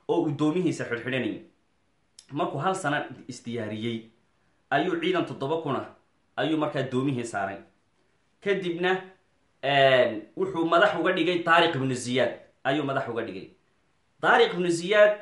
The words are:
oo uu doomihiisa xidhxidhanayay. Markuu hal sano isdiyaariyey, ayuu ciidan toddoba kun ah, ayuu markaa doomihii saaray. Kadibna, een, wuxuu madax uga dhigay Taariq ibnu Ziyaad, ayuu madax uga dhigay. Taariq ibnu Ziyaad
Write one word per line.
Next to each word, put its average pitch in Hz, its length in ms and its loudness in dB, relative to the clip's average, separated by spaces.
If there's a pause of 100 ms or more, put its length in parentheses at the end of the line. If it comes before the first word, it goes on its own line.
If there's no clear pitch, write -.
oo 165 160 2
uu 151 140 0
doomihiisa 151 460 0
xidhxidhanayay. 117 560 -4 (920)
Markuu 165 260 -4
hal 180 160 -2
sano 147 220 -2 (320)
isdiyaariyey, 113 840 -8 (600)
ayuu 165 300 0
ciidan 170 260 0
toddoba 143 360 -4
kun 139 140 -4
ah, 107 100 -6 (500)
ayuu 151 220 -2
markaa 147 240 -2
doomihii 127 420 -2
saaray. 98 340 -6 (840)
Kadibna, 180 540 -2 (680)
een, 127 600 4 (140)
wuxuu 165 300 -2
madax 170 340 4
uga 180 120 2
dhigay 170 320 0
Taariq 165 300 4
ibnu 131 200 -2
Ziyaad, 120 380 0 (320)
ayuu 143 200 0
madax 135 240 -2
uga 113 140 -6
dhigay. 95 280 -10 (680)
Taariq 214 340 4
ibnu 175 140 0
Ziyaad 208 540 4